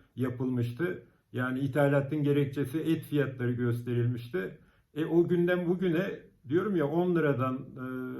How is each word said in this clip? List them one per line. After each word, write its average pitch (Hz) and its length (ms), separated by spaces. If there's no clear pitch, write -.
yapılmıştı. 123 880
Yani 127 260
ithalatın 143 640
gerekçesi 143 560
et 160 260
fiyatları 123 460
gösterilmişti. 120 1080
E, 151 120
o 165 220
günden 175 400
bugüne 180 520
diyorum 196 260
ya 147 120
on 175 280
liradan, 131 400
e, 135 300